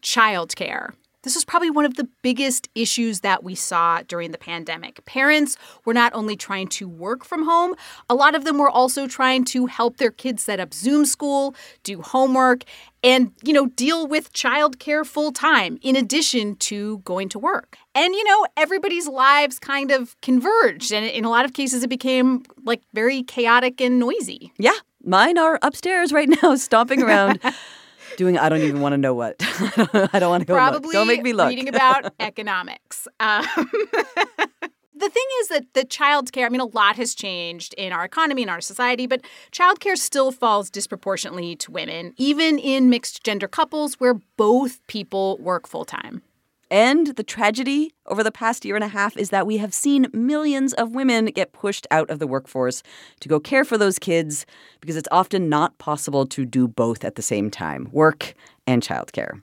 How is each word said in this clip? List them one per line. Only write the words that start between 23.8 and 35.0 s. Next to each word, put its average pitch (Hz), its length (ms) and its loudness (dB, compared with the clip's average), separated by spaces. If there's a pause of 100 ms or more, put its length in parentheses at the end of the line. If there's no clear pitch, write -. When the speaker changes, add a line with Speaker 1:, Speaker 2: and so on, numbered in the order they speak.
Speaker 1:
and 247 180 2
noisy. 277 600 -4
Speaker 2:
Yeah. 277 200 4 (240)
Mine 226 360 4
are 320 220 4
upstairs 349 520 0
right 294 160 2 (120)
now, 320 140 6
<laughs> - 0 -
stomping 254 480 2
around, 202 440 4
Speaker 1:
<laughs> - 680 -12
Speaker 2:
doing 180 220 2
I 156 100 4
don't 156 140 2
even 143 180 0
wanna 143 180 0
know 135 160 2
what. 117 220 -6
<laughs> - 60 -10 (720)
I 202 60 2
don't 180 120 2
wanna 175 140 0
go 175 100 0
Speaker 1:
Probably 170 260 2
Speaker 2:
look. - 120 -8
Don't 214 140 2
make 233 160 2
me 247 100 0
look. 180 160 2
Speaker 1:
reading 254 200 -4
about 262 480 2
Speaker 2:
<laughs> - 40 -12
Speaker 1:
economics. 202 840 -8 (140)
Um, 214 300 0
<laughs> - 20 -8
the - 1600 -4